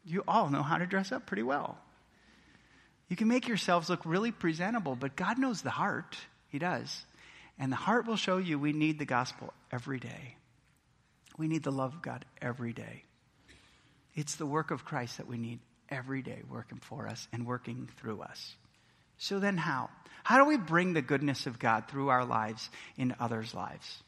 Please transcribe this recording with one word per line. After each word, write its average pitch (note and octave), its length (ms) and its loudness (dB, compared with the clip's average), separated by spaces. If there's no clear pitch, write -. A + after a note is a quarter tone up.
You F3 220 -2
all F#3 240 4
know C#3+ 140 2
how E3 140 2
to F3 80 0
dress F#3+ 260 0
up B3+ 120 -6
pretty G#3 200 -4
well. C#4 340 -2
You F3+ 80 -2
can A3 100 2
make A#3+ 220 4
yourselves F3 400 4
look F3 160 0
really G3 280 2
presentable, F3 640 0
but C3 220 -4
God G#3 220 0
knows B3+ 240 0
the A#2+ 80 -2
heart. E3 480 -2
He C#3+ 100 -6
does. C#3+ 480 -2
And C3 140 -2
the A#2 40 0
heart A3+ 300 2
will A3+ 120 0
show F#3 180 2
you E3+ 220 0
we D3 160 2
need D3+ 240 2
the D3 80 -4
gospel B2+ 480 0
every B2+ 260 -4
day. A#2+ 380 -12
We D#3 100 0
need D#3+ 140 0
the C#3 100 0
love C3+ 220 0
of - 80 -12
God B2 240 -8
every A#2+ 320 -4
day. A2 300 -12
It's C#3+ 160 -6
the D#3 120 -4
work D#3 260 0
of C3+ 120 -4
Christ B2 340 -4
that - 100 -12
we A#2 100 -6
need A#2 220 -8
every C3 340 -6
day B2 280 -10
working A#2+ 280 -12
for A2 280 -10
us A2+ 260 -10
and A#2+ 140 -6
working A#2+ 420 -6
through G#2+ 240 -8
us. - 340 -14
So G3+ 220 -4
then G3 180 2
how? D3+ 340 -2
How B3 140 8
do C#4 60 12
we D4+ 120 6
bring F3 360 4
the D#3 100 4
goodness C#3 440 0
of A#2+ 140 -6
God A2+ 260 4
through C#3 220 0
our B2+ 160 6
lives A2+ 440 -2
in B2+ 240 2
others' A2+ 340 -2
lives? - 540 -10